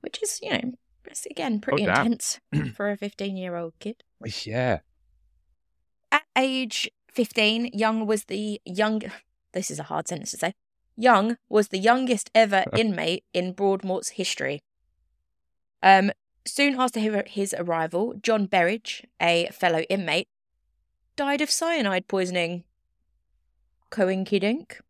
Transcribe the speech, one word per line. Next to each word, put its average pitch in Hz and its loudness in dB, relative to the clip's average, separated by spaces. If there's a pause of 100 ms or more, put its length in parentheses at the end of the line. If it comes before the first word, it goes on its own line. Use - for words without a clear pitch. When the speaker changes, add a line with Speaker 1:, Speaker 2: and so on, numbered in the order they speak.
Speaker 1:
which - -10
is, - -4
you - -8
know, 247 -4 (320)
it's, - -14
again, 220 -4
pretty 247 0
Speaker 2:
Oh, 208 0
damn. 180 4
Speaker 1:
intense - -2 (140)
Speaker 2:
<clears throat> 143 -2
Speaker 1:
for 208 -4
a 202 -4
fifteen-year-old 185 -8
kid. - -12 (400)
Speaker 2:
Yeah. 113 -2 (1300)
Speaker 1:
At 294 4 (140)
age 262 0 (220)
fifteen, 226 0
Young 220 0
was 214 0
the 208 -6
young-, 214 0 (500)
this 185 -4
is 147 -8
a 151 -6
hard 156 -4
sentence 175 -6
to - -8
say, 180 -4 (420)
Young 226 4 (120)
was 208 4
the 190 -4
youngest 240 2
ever 202 6
Speaker 2:
<laughs> - -2
Speaker 1:
inmate 180 0
in 180 -2
Broadmoor's 190 -2
history. 143 -4 (1200)
Um, 190 8 (360)
soon 277 2
after 247 0
hi-, 214 0
his 196 -4
arrival, 170 -2
John 220 2
Berridge, 185 0 (160)
a 170 2
fellow 165 2
inmate, 185 -2 (880)
died 285 0
of 294 -2
cyanide 233 0
poisoning. 180 -2 (1300)
Coinky 190 0
dink? 226 -4